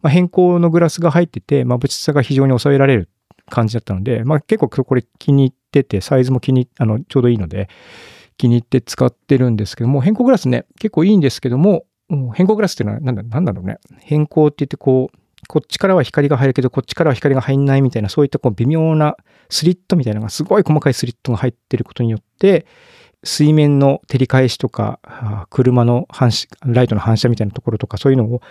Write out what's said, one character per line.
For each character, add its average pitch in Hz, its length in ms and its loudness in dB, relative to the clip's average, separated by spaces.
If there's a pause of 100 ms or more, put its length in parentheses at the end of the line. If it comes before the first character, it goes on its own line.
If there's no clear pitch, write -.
ま 151 80 2
あ、 - 20 4
変 175 180 2
更 180 300 2
の 170 100 2
グ 165 100 2
ラ 170 100 2
ス - 120 -8
が 165 100 2
入 170 140 2
っ - 20 -16
て - 140 -14
て、 139 220 -2
眩 123 240 -2
し - 100 -6
さ - 160 -4
が 143 80 2
非 139 120 -2
常 135 120 2
に 135 40 2
抑 135 260 2
え - 20 2
ら 139 100 4
れ 139 80 4
る 90 140 -4 (400)
感 113 180 -2
じ 107 60 -6
だ 117 60 -4
っ - 40 -12
た - 100 -8
の 95 100 -4
で、 113 200 -4
ま 151 120 0
あ、 143 40 0
結 214 200 -2
構 135 100 0
こ - 260 -2
れ 123 100 0 (140)
気 143 140 0
に 139 100 4
入 127 100 0
っ - 180 -20
て 139 120 2
て、 - 160 -4
サ - 200 -2
イ 127 40 2
ズ 127 80 -2
も 127 80 0
気 131 140 -2
に-、 127 160 0 (100)
あ 120 60 0
の、 110 160 -2
ち - 160 -4
ょ - 20 4
う 120 40 0
ど 123 60 4
い 120 60 2
い - 20 -4
の 95 100 -4
で、 98 200 -8 (720)
気 123 100 0
に 120 80 4
入 120 40 2
っ 117 40 -6
て - 160 -2
使 - 260 -4
っ 123 60 0
て - 260 -2
る 127 120 2
ん 110 80 -2
で 104 80 -4
す - 100 -14
け 120 80 -6
ど 120 60 0
も、 139 100 0
変 170 140 2
更 240 100 -2
グ 254 80 2
ラ 233 60 4
ス - 100 -4
ね、 120 180 -2 (140)
結 214 120 -4
構 160 120 0
い 196 60 2
い 208 80 4
ん - 20 4
で 139 100 2
す - 120 -10
け 131 80 -4
ど 123 80 -2
も、 185 280 2 (240)
う 156 60 -4
ん、 127 160 -4
変 180 160 2
更 214 80 4
グ 214 60 -2
ラ 202 80 0
ス - 40 -8
っ - 40 -14
て - 60 -4
い - 20 -2
う 104 40 -2
の 107 60 -4
は、 139 60 -10
な 131 100 -4
ん 120 40 -4
だ、 101 80 -8
な 117 180 -4
ん 185 40 0
だ 123 60 -2
ろ 90 100 -8
う 92 40 -12
ね。 - 120 -8 (220)
変 151 260 0
更 151 220 2
っ - 40 4
て - 80 -20
言 147 60 -2
っ - 20 -16
て - 100 -10
こ 131 360 0
う、 - 40 -20 (300)
こ - 140 -2
っ - 60 -20
ち - 100 -12
か 196 100 -2
ら 190 80 2
は 175 80 2
光 143 260 -2
が 143 80 0
入 135 100 0
る 131 60 0
け - 80 -2
ど、 127 80 0
こ 131 120 -4
っ - 40 -12
ち - 80 -14
か 175 100 -2
ら 156 60 2
は 135 40 0
光 135 220 0
が 131 60 0
入 135 160 -2
ん 139 80 0
な 135 120 2
い 139 40 2
み 131 100 0
た 117 80 -6
い - 20 -4
な、 101 80 -4
そ - 120 -2
う 143 40 4
い - 20 -4
っ - 20 -4
た - 100 -6
こ 127 100 -2
う - 40 -2
微 117 120 -4
妙 160 300 0
な 151 220 0 (320)
ス - 160 -4
リ 185 80 2
ッ 180 40 -4 (100)
ト 196 80 0
み 147 80 2
た 117 80 -2
い - 20 -2
な 107 60 -4
の 107 40 -6
が、 98 60 -6
す - 140 -8
ご 196 160 2
い 185 40 2
細 151 160 2
か 143 100 0
い 123 40 0
ス - 120 -4
リ 120 60 -8
ッ - 100 -16
ト 127 100 -4
が 113 60 -2
入 131 120 -2
っ - 40 -8
て - 240 -8
る 117 60 -4
こ - 100 -12
と 123 100 -4
に 113 80 0
よ 110 60 -4
っ - 60 -12 (160)
て、 190 260 2 (580)
水 151 300 2
面 147 240 4
の 139 300 2
照 - 100 -4
り 127 100 0
返 131 220 2
し - 80 -8
と 113 120 -6
か、 - 340 -6
あ 104 420 -10
ー、 - 40 -20
車 123 360 2
の 120 240 0
反 123 220 0
射、 - 160 -6 (180)
ラ 123 180 2
イ 120 40 2
ト 110 80 -2
の 98 60 -2
反 113 160 0
射 120 120 0
み 113 60 0
た 110 80 -4
い 101 40 -2
な 98 60 -8
と - 80 -10
こ 110 100 -4
ろ 107 60 -4
と - 80 -6
か、 - 120 -10
そ 139 120 0
う 135 40 4
い - 20 4
う - 20 2
の 113 100 0
を、 123 240 -6